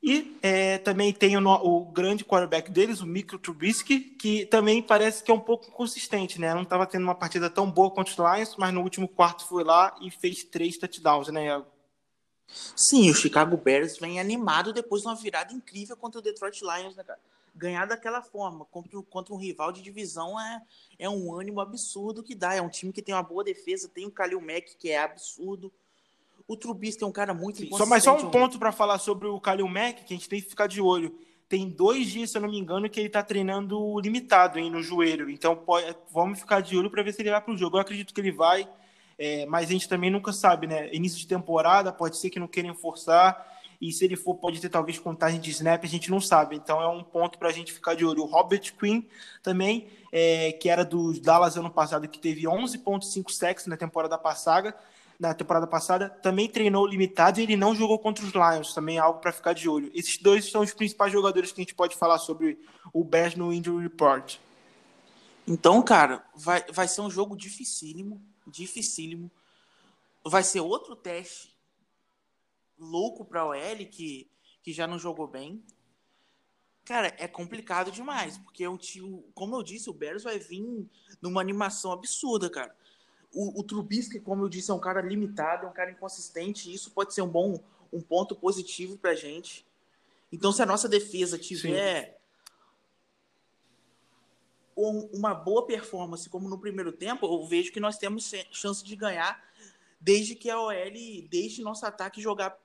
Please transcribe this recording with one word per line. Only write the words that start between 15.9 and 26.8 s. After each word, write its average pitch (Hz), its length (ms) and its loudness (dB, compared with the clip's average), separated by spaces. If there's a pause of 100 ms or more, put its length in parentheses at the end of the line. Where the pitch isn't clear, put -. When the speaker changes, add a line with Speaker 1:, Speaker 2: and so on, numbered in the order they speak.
Speaker 2:
contra 233 220 -12
o 214 40 -18
Detroit 202 380 -8
Lions, 185 340 -8
né, 190 80 -18
cara? - 160 -18 (360)
Ganhar 180 320 -4
daquela 226 340 -6
forma, 185 440 -10
contra, 175 360 -16
contra 185 320 -12
um 196 40 -10
rival 185 340 -6
de 185 100 -14
divisão, 190 580 -10
é, 226 220 -10 (380)
é 190 100 -6
um 185 240 -6
ânimo 196 280 -8
absurdo 208 600 -8
que 226 140 -16
dá. 185 180 -2
É 190 80 0
um 175 80 -4
time 190 240 -10
que 202 80 -10
tem 196 140 -6
uma 185 80 0
boa 175 200 -6
defesa, 190 460 -6
tem 185 160 -14
o 208 60 -12
Khalil 185 280 -4
Mack, 165 380 -10
que 165 140 -6
é 147 100 2
absurdo. 180 720 -8 (720)
O 220 100 -8
Trubisky 220 460 -8